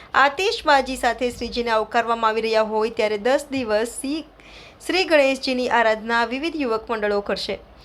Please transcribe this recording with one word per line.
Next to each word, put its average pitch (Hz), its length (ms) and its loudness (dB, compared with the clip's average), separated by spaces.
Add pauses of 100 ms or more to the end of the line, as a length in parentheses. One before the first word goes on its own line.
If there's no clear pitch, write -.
(140)
આતિશબાજી 277 800 2
સાથે 247 340 0
શ્રીજીને 240 420 -4
આવકારવામાં 226 600 0
આવી 226 100 0
રહ્યા 220 200 2
હોય, 214 280 0
ત્યારે 214 280 0
દસ 254 340 2
દિવસ 240 420 -2
શ્રી, 294 300 -6 (640)
શ્રી 359 200 0
ગણેશજીની 269 640 2
આરાધના 226 560 2
વિવિધ 277 360 -4
યુવક 226 300 -2
મંડળો 208 300 0
કરશે. 202 340 -4 (300)